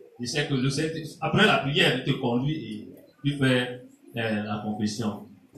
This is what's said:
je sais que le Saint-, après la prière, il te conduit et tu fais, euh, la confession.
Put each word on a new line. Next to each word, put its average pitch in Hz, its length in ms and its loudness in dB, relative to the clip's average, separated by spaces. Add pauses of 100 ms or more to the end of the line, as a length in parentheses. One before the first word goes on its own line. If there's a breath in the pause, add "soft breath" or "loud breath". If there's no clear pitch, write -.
(200)
je 120 80 -8
sais 147 200 -2
que 139 60 -2
le 135 160 2
Saint-, 160 200 0 (320)
après 185 260 4
la - 100 4
prière, 143 400 4
il - 60 -6
te - 160 0
conduit 127 340 0
et 107 360 -8 (360)
tu 143 120 0
fais, 127 440 2 (360)
euh, 107 260 0
la 104 200 -4
confession. 107 640 -2 (300)